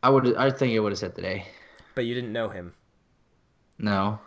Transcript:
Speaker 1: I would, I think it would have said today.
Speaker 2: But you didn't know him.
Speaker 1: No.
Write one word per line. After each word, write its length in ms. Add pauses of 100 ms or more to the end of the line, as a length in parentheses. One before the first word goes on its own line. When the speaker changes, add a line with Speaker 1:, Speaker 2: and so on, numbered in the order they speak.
Speaker 1:
I 60
would, 260
I 160
think 220
it 80
would 100
have 80
said 160
today. 320 (480)
Speaker 2:
But 100
you 80
didn't 200
know 160
him. 240 (1040)
Speaker 1:
No. 460